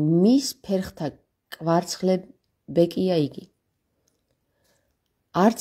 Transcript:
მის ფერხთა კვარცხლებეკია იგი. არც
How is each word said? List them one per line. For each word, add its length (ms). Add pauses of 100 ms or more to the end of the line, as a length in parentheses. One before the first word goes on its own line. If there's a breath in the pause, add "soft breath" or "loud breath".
(120)
მის 360 (100)
ფერხთა 520 (420)
კვარცხლებეკია 1600
იგი. 280 (1900)
არც 260